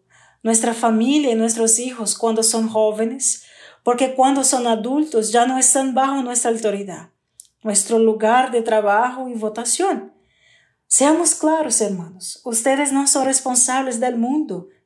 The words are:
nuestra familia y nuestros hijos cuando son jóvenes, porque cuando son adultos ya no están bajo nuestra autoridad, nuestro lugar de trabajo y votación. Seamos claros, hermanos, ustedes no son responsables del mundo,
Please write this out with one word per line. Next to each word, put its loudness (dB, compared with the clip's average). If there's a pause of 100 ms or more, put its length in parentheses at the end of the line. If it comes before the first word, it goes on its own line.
(440)
nuestra 2
familia 2
y 2
nuestros 0
hijos -6
cuando 0
son 0
jóvenes, -2 (400)
porque 0
cuando 4
son 2
adultos 0
ya 4
no 0
están 2
bajo 0
nuestra -2
autoridad, -6 (540)
nuestro 0
lugar 2
de 0
trabajo 0
y -8
votación. -4 (760)
Seamos 2
claros, 0
hermanos, -8
ustedes 0
no 0
son 2
responsables 0
del -2
mundo, -2 (160)